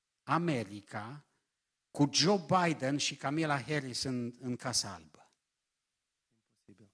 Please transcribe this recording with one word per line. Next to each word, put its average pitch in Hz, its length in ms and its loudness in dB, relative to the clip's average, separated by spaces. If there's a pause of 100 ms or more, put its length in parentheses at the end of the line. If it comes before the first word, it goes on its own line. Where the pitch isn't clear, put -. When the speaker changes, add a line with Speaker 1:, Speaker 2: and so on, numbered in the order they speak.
(220)
Speaker 1:
America, 123 1000 -4 (640)
cu 143 220 4
Joe 180 340 4
Biden 151 500 2
și 139 200 -2
Kamala 147 460 0
Harris 135 400 -4
în, 123 380 -4
în 123 160 -4
Casa 117 360 -2
Albă? - 400 -20 (1300)
Speaker 2:
Imposibil. 101 300 -20